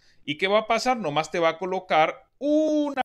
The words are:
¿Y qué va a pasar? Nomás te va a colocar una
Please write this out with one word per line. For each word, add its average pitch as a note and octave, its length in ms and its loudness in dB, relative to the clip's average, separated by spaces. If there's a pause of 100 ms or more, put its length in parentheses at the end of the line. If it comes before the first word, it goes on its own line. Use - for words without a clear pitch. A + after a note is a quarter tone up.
(240)
¿Y D3 120 -6
qué F#3 100 -2
va G#3 140 2
a G#3+ 60 -6
pasar? A#3+ 320 0
Nomás D#3 320 -4
te F#3 80 -4
va E3 100 2
a D#3+ 100 -2
colocar F#3 800 0
una D4 680 0